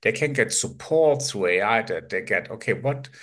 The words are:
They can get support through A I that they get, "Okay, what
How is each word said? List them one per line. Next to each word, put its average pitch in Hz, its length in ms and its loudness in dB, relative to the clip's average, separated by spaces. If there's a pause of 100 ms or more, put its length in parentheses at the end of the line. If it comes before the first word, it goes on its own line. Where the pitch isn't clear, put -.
They 113 100 2
can 139 220 0
get 127 180 2
support 151 720 2
through 95 240 -2
A 90 140 2
I 110 220 2
that 82 260 -6
they 95 120 -4
get, 90 300 -2
"Okay, 110 220 -2
what 135 360 -4 (140)